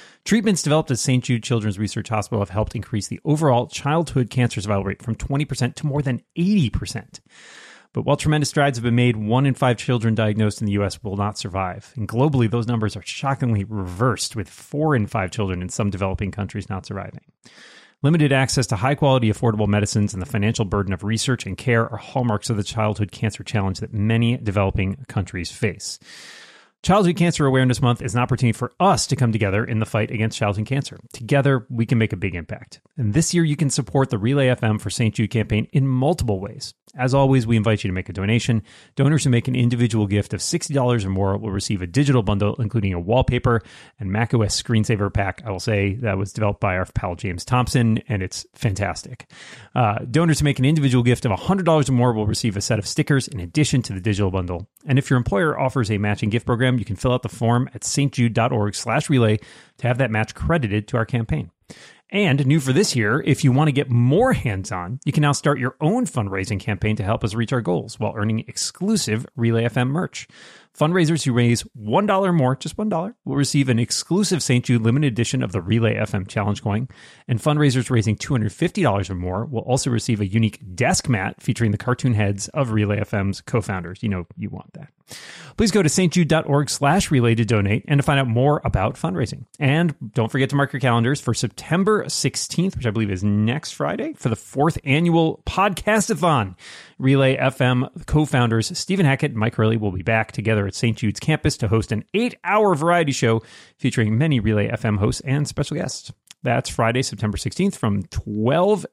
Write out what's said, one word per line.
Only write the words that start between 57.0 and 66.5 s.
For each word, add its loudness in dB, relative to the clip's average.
out -2
the -6
form 0
at -14
saint -2
jude 0
dot 2
org 0
slash -2
relay 4
to -2
have 0
that 0
match -2
credited 0
to -4
our 0
campaign. -4
And 2
new 4
for 0
this 2
year, 2
if 2
you 6
want 4
to 2
get 0
more 4
hands-on, -4
you 0
can 2
now 4
start 0
your -4
own 2
fundraising -4